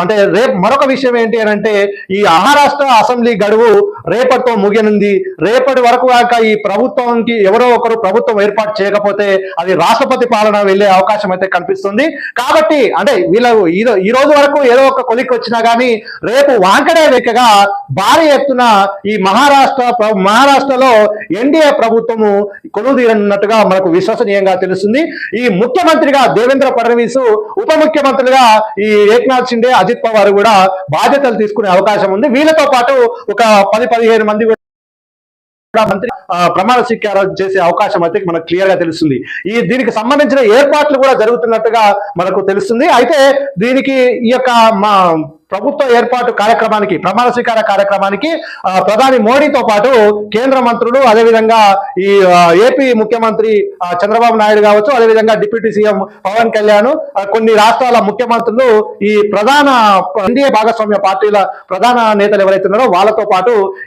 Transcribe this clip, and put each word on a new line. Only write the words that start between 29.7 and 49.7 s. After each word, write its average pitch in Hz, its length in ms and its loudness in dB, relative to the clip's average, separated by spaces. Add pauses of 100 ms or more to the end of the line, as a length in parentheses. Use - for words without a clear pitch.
అజిత్ 233 280 0
పవార్ 214 300 2
కూడా 202 380 4 (240)
బాధ్యతలు 247 460 0
తీసుకునే 208 320 -4
అవకాశం 196 440 0
ఉంది. 214 140 -2
వీళ్ళతో 294 480 0
పాటు 247 400 0 (160)
ఒక 202 440 2
పది 240 120 -2
పదిహేను 226 380 0
మంది 214 200 -2
కూడా - 1400 -8
మంత్రి, 202 240 -6 (220)
ఆ, 175 160 0
ప్రమాణ 226 340 0
స్వీకారం 202 600 -4
చేసే 190 180 -2
అవకాశం 175 440 0
అయితే 190 240 -4
మనకు 165 180 -4
క్లియర్ 185 240 -2
గా 185 60 2
తెలుస్తుంది. 160 480 -4 (240)
ఈ 226 140 -2
దీనికి 220 300 -2
సంబంధించిన 269 480 0
ఏర్పాట్లు 277 580 2
కూడా 262 160 2
జరుగుతున్నట్టుగా 226 800 0 (220)
మనకు 190 240 -2
తెలుస్తుంది. 202 460 -2
అయితే 277 600 2 (120)
దీనికి 254 680 -2
ఈ - 20 0
యొక్క 254 200 0 (240)
మా 190 500 0 (280)
ప్రభుత్వ 254 460 -2
ఏర్పాటు 240 340 -2
కార్యక్రమానికి, 214 640 -2
ప్రమాణ 214 320 -2
స్వీకార 233 320 -2
కార్యక్రమానికి, 196 800 -2 (260)
ఆ, 185 120 -2
ప్రధాని 220 380 2
మోడీతో 269 540 0